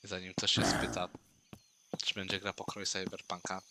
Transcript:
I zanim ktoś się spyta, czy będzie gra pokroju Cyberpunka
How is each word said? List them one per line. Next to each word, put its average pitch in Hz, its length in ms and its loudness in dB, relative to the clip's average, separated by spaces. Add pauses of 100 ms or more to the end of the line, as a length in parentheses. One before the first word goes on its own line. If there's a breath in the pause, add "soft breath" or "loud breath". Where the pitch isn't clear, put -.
I - 40 -12
zanim 92 260 -2
ktoś - 180 2
się 104 140 6
spyta, 90 440 2 (960)
czy - 80 2
będzie 98 260 0
gra 98 140 -2
pokroju 101 320 -6
Cyberpunka 95 840 -4